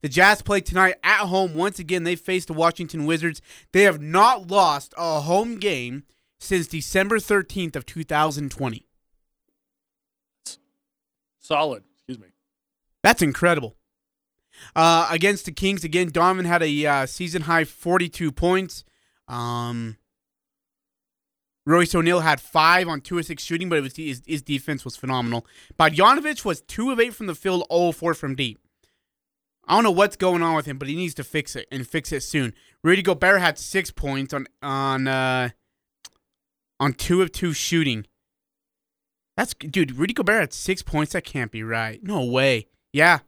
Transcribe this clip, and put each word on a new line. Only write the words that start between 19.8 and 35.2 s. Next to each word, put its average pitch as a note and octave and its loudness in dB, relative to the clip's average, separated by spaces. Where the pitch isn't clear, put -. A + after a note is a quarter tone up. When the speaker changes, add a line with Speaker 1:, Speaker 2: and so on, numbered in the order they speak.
Speaker 1:
Royce E3+ 2
O'Neal E3+ 2
had D#3 2
five E3+ 4
on D3+ -4
two - -6
of D#3+ -6
six D#3+ -12
shooting, E3 -4
but E3 0
it C#3+ 0
was, C3 -10
his, C#3+ -8
his D3 -6
defense C#3 -6
was B2+ -12
phenomenal. B2 -4
Bogdanovich A3+ 4
was F3 -4
two B3 -6
of B3+ -4
eight A#3 0
from A3 -12
the E3 -8
field, F#3 -2
oh E3+ 2
of D3+ -6
four E3+ -2
from C3+ -6
deep. B2 -6
I - 2
don't A3+ 4
know G#3+ 6
what's F#3+ 2
going F3+ 0
on E3 0
with D3 -2
him, C#3 -10
but C3+ -10
he D3 -6
needs F3 -6
to C3+ -10
fix - -6
it, - -12
and C3 -8
fix - -6
it C#3 -4
soon. C3 -2
Rudy F#3 4
Gobert F#3 4
had E3 0
six - -4
points C3+ -6
on, C#3 -6
on, C3+ -2
uh, B2+ 0